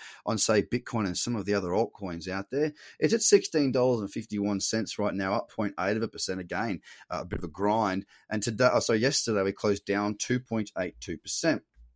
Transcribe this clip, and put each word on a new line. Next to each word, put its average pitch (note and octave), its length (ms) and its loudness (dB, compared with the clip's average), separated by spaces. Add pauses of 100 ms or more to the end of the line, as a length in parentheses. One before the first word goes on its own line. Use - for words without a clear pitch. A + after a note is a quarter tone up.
(260)
on, A2 120 -2
say, G#2+ 260 4
Bitcoin A#2 420 -2
and F#2 120 -2
some A#2+ 200 -2
of G2 80 -4
the G2+ 80 0
other F#2 160 0
altcoins F2+ 580 -2
out G2 240 -6
there. D3 220 0 (260)
It's D#3 140 4
at A3+ 80 2
sixteen D#3 500 4
dollars B2 300 4
and G2 100 -6
fifty-one G#2 480 -2
cents A2 400 -2
right G2+ 140 0
now, F#2+ 200 -2
up - 160 -2
point G#2 300 -4
eight G2 160 2
of A2 80 0
a G#2+ 60 -4
percent F#2 320 -6
again, F2+ 400 -4 (280)
uh, E2 120 -4
a E2 40 -6
bit E2+ 140 -6
of F2 60 -4
a D#2+ 40 -6
grind. G2+ 560 0 (240)
And G#2+ 140 -2
today, A#2+ 300 2
oh, A#2 80 4
so - 100 0
yesterday A2 520 2
we G2 100 2
closed G2+ 320 0
down G#2 300 0
two B2 260 -2
point A2 360 -4
eight F#2 220 -4
two E2 180 -8
percent. - 460 -2 (320)